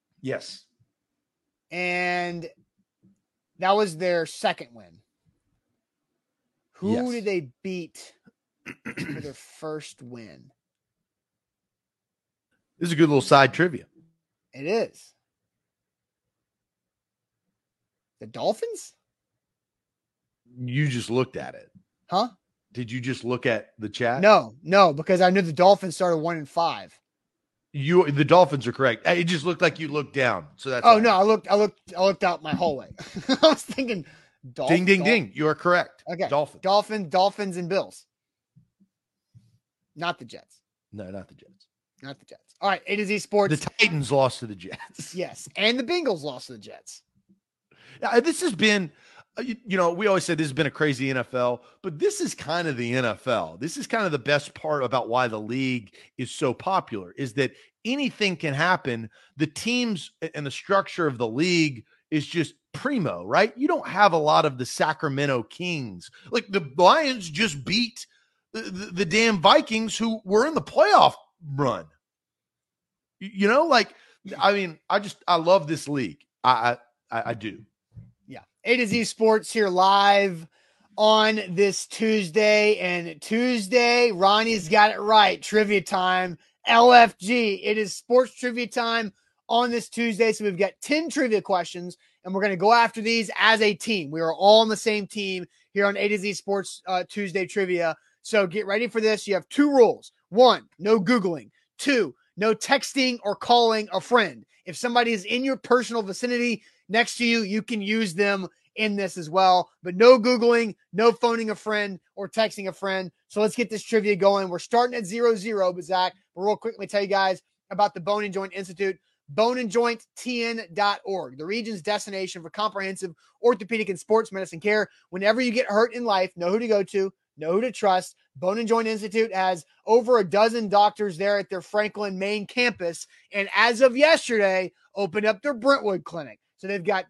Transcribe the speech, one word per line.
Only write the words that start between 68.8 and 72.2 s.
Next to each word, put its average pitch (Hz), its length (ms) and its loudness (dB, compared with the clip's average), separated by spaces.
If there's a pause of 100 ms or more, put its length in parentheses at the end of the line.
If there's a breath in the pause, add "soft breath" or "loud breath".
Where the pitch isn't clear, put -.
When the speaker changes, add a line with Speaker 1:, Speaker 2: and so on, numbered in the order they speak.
Speaker 1:
the 185 180 -4
damn 214 360 2
Vikings, 220 560 4
who 220 280 -4
were 214 220 2
in 320 80 -6
the 185 80 -2
playoff 330 520 4 (400)
run. 113 320 -2 (1300)